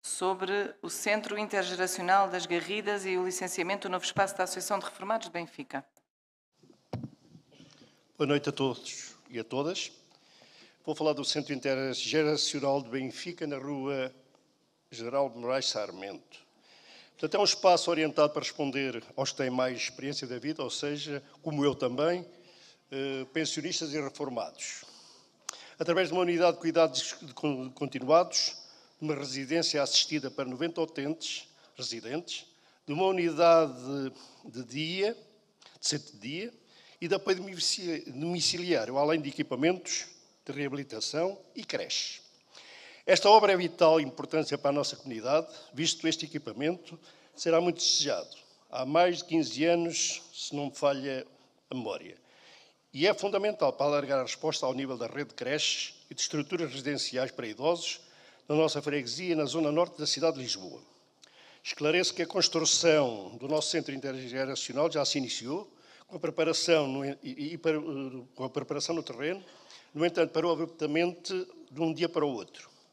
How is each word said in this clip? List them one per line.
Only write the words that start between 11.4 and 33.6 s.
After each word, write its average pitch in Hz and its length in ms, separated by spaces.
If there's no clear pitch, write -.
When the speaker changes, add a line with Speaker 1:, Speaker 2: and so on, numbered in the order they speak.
Speaker 2:
Intergeracional 139 1300
de 120 100
Benfica, 135 540
na 143 140
Rua 135 560
General 123 360
de 120 100
Moraes 127 280
Sarmento. 95 720
Portanto, 151 160
é 208 60
um 208 40
espaço 180 460
orientado 151 420
para 147 100
responder 135 600
aos 135 160
que - 60
têm 131 120
mais 127 260
experiência 139 480
da 127 140
vida, 147 240
ou 123 80
seja, 147 500
como 147 220
eu 139 100
também, 147 500
eh, 135 400
pensionistas 156 600
e 151 80
reformados. 131 840
Através 170 280
de 156 60
uma 185 80
unidade 175 320
de 165 40
cuidados 160 540
con-, 131 340
continuados, 147 880
de 156 40
uma 151 100
residência 139 680
assistida 135 480
para 135 160
noventa 151 360
utentes 156 680
residentes, 123 720
de 143 80
uma 170 120
unidade 156 1080